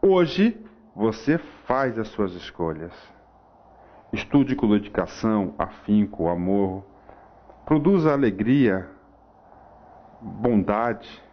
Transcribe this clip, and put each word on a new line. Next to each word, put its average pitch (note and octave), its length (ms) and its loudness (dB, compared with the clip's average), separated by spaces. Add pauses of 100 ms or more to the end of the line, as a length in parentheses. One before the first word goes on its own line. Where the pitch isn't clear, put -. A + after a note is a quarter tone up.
hoje F#3 580 2 (360)
você A2 420 0 (280)
faz B2+ 320 -2
as A2 100 -6
suas F#2+ 240 -4
escolhas. E2 600 -8 (1200)
Estude B2+ 440 0
com A#2 120 0
dedicação, G#2 880 -2
afinco, G2+ 720 -2
amor. F#2+ 580 -2 (800)
Produza D#3 480 2
alegria, A2 760 2 (1300)
bondade. A2 1000 -2 (100)